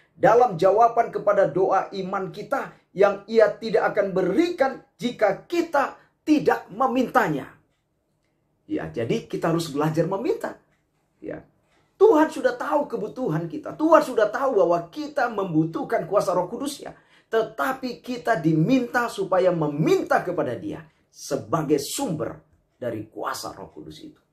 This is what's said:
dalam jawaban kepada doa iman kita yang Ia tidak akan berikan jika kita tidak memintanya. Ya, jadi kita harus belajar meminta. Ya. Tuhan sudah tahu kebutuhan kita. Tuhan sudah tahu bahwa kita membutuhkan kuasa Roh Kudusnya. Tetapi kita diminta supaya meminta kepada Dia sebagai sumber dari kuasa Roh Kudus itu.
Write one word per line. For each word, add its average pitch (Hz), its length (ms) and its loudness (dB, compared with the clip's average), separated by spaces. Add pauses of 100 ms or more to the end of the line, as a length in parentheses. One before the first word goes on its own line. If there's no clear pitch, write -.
(120)
dalam 214 480 4
jawaban 214 480 4
kepada 196 400 2
doa 190 480 0
iman 190 400 -6
kita 208 400 -6 (140)
yang 202 400 2
Ia 220 240 4
tidak - 420 -2
akan 196 160 0
berikan 262 680 0 (160)
jika 208 480 -2
kita 285 480 -2 (320)
tidak 302 480 2
memintanya. 226 800 0 (1120)
Ya, 78 240 -6
jadi 120 400 -4
kita 170 240 -2
harus 165 160 -2
belajar 156 400 -2
meminta. 254 480 -4 (640)
Ya. - 240 -12 (560)
Tuhan 311 320 6
sudah 247 240 -2
tahu 285 320 -2
kebutuhan 190 560 -4
kita. - 320 -12
Tuhan 311 240 6
sudah 226 320 0
tahu 240 320 2
bahwa 170 240 0
kita 277 400 -4
membutuhkan 190 800 -2
kuasa 190 240 0
Roh 180 160 -2
Kudusnya. - 480 -10 (320)
Tetapi 254 720 -4
kita 233 400 -2
diminta 233 640 2
supaya 185 480 0
meminta 175 720 0
kepada 135 320 -4
Dia 87 240 -10 (320)
sebagai 151 640 -2
sumber - 640 -6 (340)
dari 110 300 -8
kuasa - 480 -10
Roh 98 160 -16
Kudus 76 320 -18
itu. - 180 -20 (120)